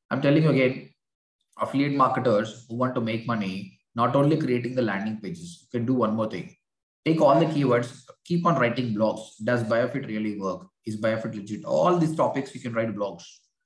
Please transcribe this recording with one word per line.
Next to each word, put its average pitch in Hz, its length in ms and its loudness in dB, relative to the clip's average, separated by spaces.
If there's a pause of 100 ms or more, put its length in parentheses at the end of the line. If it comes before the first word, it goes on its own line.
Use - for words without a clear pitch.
(100)
I'm 135 100 -2
telling 147 220 4
you 156 80 4
again, 127 400 0 (680)
affiliate 139 480 0
marketers 107 640 0
who 117 80 -10
want 127 200 -2
to 127 40 -2
make 113 260 -4
money, 98 520 -4 (160)
not 123 200 2
only 143 220 4 (100)
creating 123 280 -2
the 123 180 0
landing 104 300 -4
pages, 85 400 -12
you - 160 -6
can 117 80 -2
do 131 80 2
one 110 200 0
more 110 160 -2
thing. - 260 -10 (500)
Take 156 160 2
all 147 180 6
the 165 60 4
keywords, 127 560 0 (240)
keep 170 180 0
on 165 160 4
writing 117 340 0
blogs. 107 280 0 (200)
"Does 120 220 0
BioFit 117 420 0
really 107 320 -4
work? 95 280 -6 (180)
Is 107 200 -6
BioFit 110 300 -2
legit?" 104 300 -10
All 156 320 2
these 160 180 2
topics 139 400 -2
you 120 60 -16
can 117 140 -8
write 113 200 -2
blogs 98 300 -8 (420)